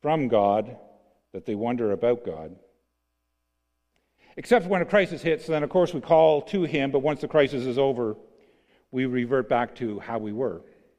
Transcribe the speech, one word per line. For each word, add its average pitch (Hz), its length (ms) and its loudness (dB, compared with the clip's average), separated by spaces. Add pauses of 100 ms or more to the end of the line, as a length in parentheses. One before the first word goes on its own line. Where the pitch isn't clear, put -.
from 151 240 0
God 107 500 2 (560)
that 95 140 -12
they 107 80 -4
wonder 117 380 -2
about 120 340 0
God. 80 300 -12 (1800)
Except 220 300 2
when 180 160 0
a 170 40 -2
crisis 175 360 0
hits, 156 240 0
then 156 160 0
of 143 80 -4
course 175 240 2
we 147 60 -4
call 160 420 6
to 185 220 -2
Him, 139 260 -2
but 143 80 2
once 143 220 -2
the 143 80 -8
crisis 135 360 2
is 127 140 -4
over, 123 380 0 (760)
we 131 160 -2
revert 123 420 -2
back 120 280 -2
to 107 240 -6
how 117 180 -8
we 107 140 -8
were. 107 300 -6 (360)